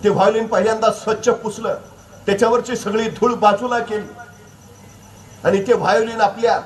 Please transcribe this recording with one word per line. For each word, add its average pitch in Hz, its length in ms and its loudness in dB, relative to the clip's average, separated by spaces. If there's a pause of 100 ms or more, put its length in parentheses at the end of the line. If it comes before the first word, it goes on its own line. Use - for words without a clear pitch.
ते 208 60 4
व्हायोलिन 208 380 2
पहिल्यांदा 220 440 2
स्वच्छ 214 380 -2
पुसलं, 220 480 -4 (480)
त्याच्यावरची 226 500 2
सगळी 214 340 -2
धूळ 233 240 0
बाजूला 220 460 2
केली 214 280 -6 (1400)
आणि 196 240 0
ते 240 60 4
व्हायोलिन 220 480 0
आपल्या 208 440 0